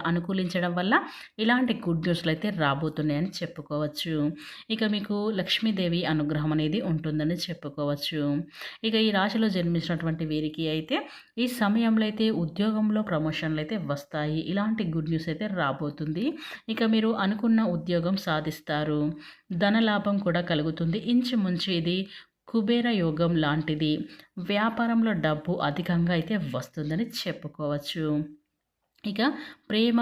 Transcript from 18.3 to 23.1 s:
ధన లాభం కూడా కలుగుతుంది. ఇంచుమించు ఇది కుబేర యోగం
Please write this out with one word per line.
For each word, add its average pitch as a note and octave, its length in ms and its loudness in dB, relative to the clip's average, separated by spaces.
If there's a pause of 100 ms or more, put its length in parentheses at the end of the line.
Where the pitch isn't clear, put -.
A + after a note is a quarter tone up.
ధన G3+ 260 4
లాభం G3+ 380 2
కూడా F3 240 2
కలుగుతుంది. E3 640 0
ఇంచుమించు A#3 640 2
ఇది E3+ 260 0 (500)
కుబేర A#3 460 2
యోగం E3+ 420 2